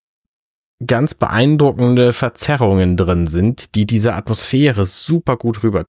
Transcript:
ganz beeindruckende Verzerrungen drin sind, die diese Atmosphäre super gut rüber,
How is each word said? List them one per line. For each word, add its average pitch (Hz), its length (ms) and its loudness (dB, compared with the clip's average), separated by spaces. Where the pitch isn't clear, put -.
ganz 123 280 0
beeindruckende 123 1000 2
Verzerrungen 98 840 0
drin 87 300 0
sind, 90 480 -2
die 107 100 2
diese 110 300 0
Atmosphäre 117 680 0
super 143 520 -2
gut 113 260 -4
rüber, 101 260 -2